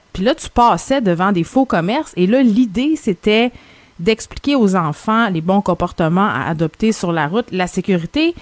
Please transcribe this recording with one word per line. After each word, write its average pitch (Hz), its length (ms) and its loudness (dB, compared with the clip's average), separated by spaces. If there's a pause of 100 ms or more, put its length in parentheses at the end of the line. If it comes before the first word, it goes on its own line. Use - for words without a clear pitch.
(140)
Puis 185 100 -4
là, 269 120 2
tu - 140 -6
passais 240 520 2
devant 185 300 0
des 170 120 0
faux 262 220 2
commerces. 220 500 -2
Et 180 120 2
là, 254 140 4
l'idée, 247 540 2
c'était 220 560 0 (480)
d'expliquer 220 560 -2
aux 202 200 2
enfants 208 540 0
les 165 120 -2
bons 190 200 2
comportements 180 640 0
à 127 220 -4
adopter 165 420 -2
sur 180 200 -2
la 156 160 0
route, 214 240 -4
la 180 160 -2
sécurité. 190 760 -2